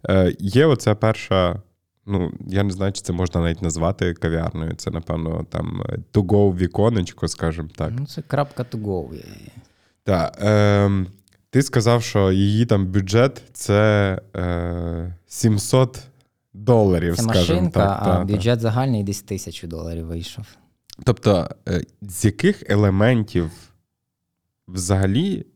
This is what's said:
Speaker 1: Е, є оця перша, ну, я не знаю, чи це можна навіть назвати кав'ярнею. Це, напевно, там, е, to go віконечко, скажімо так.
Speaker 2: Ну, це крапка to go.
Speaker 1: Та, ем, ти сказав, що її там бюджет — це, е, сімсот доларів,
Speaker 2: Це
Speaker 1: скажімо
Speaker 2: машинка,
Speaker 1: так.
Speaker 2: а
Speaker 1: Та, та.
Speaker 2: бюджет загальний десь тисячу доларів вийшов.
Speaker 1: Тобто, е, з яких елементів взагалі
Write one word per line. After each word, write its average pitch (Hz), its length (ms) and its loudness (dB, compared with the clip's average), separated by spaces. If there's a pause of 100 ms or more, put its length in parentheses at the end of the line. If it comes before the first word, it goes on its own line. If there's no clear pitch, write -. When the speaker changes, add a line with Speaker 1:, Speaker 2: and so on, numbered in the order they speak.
Speaker 1:
Е, 95 300 4
є 120 260 2
оця 120 300 2
перша, 98 640 0 (440)
ну, 95 260 -2 (160)
я 98 160 0
не 98 80 0
знаю, 95 220 -2
чи - 80 -10
це 87 120 -6
можна 87 280 -2
навіть 85 200 -2
назвати 85 520 -2
кав'ярнею. 82 640 -4
Це, - 140 -8
напевно, 82 580 -6
там, 82 400 -6
е, - 80 -8 (160)
to 104 120 2
go 101 320 2
віконечко, 92 720 -2
скажімо 80 480 -6
так. 80 240 -6
Speaker 2:
Ну, 147 60 -6
це - 160 -12
крапка 143 420 -4
to 113 200 -8
go. 90 300 -6 (920)
Speaker 1:
Та, 87 360 0
ем, 101 680 4 (420)
ти 131 120 2
сказав, 120 420 2
що 98 280 2
її 101 340 4
там 98 220 2
бюджет — 104 540 2 (120)
це, 101 680 2 (160)
е, 85 800 -4 (120)
сімсот 120 720 2 (540)
доларів, 98 640 2
Speaker 2:
Це 117 80 -2
Speaker 1:
скажімо 92 380 2
Speaker 2:
машинка, - 180 0
Speaker 1:
так. 98 220 2
Speaker 2:
а 104 40 -4
Speaker 1:
Та, 90 120 2
та. 90 80 0
Speaker 2:
бюджет 104 340 0
загальний 113 440 0
десь 98 180 -6
тисячу 87 460 -10
доларів 82 380 -8
вийшов. 85 400 -10 (580)
Speaker 1:
Тобто, 98 460 2 (180)
е, 87 140 -2 (200)
з 101 240 -6
яких 170 440 2
елементів 101 840 2 (1160)
взагалі 95 800 0 (100)